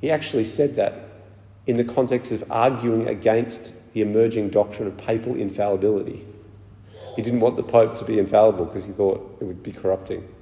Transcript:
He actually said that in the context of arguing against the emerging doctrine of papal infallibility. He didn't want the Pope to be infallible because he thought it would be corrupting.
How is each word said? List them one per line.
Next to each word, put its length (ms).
He 100
actually 340
said 300
that 340
in 120
the 60
context 460
of 200
arguing 580
against 640
the 80
emerging 480
doctrine 360
of 120
papal 360
infallibility. 880
He 60
didn't 180
want 160
the 60
Pope 340
to 80
be 140
infallible 480
because 180
he 80
thought 480
it 40
would 180
be 100
corrupting. 500